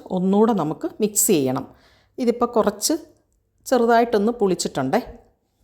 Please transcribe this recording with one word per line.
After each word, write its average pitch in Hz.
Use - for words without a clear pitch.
ഒന്നുകൂടെ 202
നമുക്ക് 156
മിക്സ് 208
ചെയ്യണം. 135
ഇതിപ്പോൾ 240
കുറച്ച് 208
ചെറുതായിട്ടൊന്ന് 233
പുളിച്ചിട്ടുണ്ടേ. 180